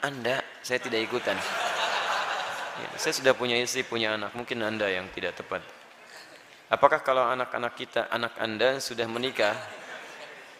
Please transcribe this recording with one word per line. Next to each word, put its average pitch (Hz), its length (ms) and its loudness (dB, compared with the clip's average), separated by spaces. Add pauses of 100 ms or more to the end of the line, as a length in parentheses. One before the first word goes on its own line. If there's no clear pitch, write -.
Anda, 127 400 0 (160)
saya 123 160 0
tidak 113 320 0
ikutan. 117 320 0 (1400)
Ya, - 40 -6 (120)
saya 156 160 0
sudah 135 160 6
punya 123 240 2
istri, 123 240 0
punya 113 400 0
anak, 101 160 -6
mungkin 120 240 -4
Anda 107 320 0
yang 92 160 -2
tidak 90 320 -6
tepat. 90 240 -6 (1040)
Apakah 143 320 8
kalau 127 320 4
anak-anak 120 480 -2
kita, 117 320 -2
anak 117 240 0
Anda 113 400 2
sudah 120 320 -2
menikah 117 480 2 (1040)